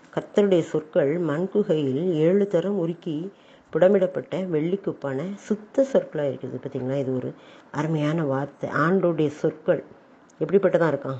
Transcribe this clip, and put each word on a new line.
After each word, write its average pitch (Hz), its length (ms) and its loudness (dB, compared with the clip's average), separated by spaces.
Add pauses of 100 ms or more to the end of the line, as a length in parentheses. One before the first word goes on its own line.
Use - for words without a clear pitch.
(160)
கர்த்தருடைய 190 440 2
சொற்கள் 156 580 0
மண் 170 320 -2
குகையில் 165 640 0
ஏழு 180 340 4
தரம் 196 300 0
உருக்கி 165 540 -6 (420)
புடமிடப்பட்ட 180 760 2
வெள்ளிக்கு 175 440 -2
ஒப்பான 147 440 -6
சுத்த 214 580 -2
சொற்களாயிருக்கிறது. 131 680 -2
பார்த்தீங்களா, 127 340 -6
இது 131 200 -2
ஒரு 127 180 -6 (380)
அருமையான 156 520 -2
வார்த்தை. 135 460 -4
ஆண்டோடைய 160 580 2
சொற்கள் 151 560 -2 (560)
எப்படிப்பட்டதா 165 500 2
இருக்கான்? 135 300 -4